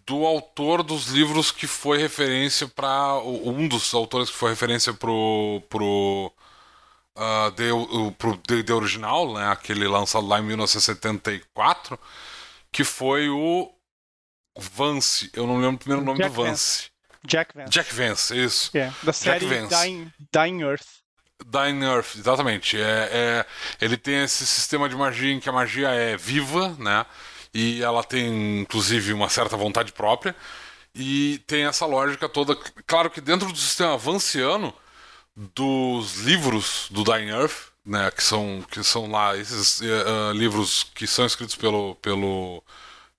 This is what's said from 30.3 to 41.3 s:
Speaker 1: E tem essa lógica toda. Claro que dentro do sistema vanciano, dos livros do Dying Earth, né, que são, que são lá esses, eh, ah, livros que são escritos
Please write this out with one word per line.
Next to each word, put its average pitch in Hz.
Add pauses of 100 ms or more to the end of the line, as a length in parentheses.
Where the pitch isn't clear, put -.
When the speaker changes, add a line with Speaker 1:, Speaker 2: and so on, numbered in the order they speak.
Speaker 1:
E 139
tem 147
essa 147
lógica 139
toda. 143 (300)
Claro 165
que 156
dentro 180
do 151
sistema 156
vanciano, 156 (640)
dos 120
livros 127
do 104
Dying 110
Earth, 127 (140)
né, 101
que -
são, 101
que 107
são 110
lá 104
esses, 104
eh, 110
ah, 107
livros 107 (100)
que 110
são 123
escritos -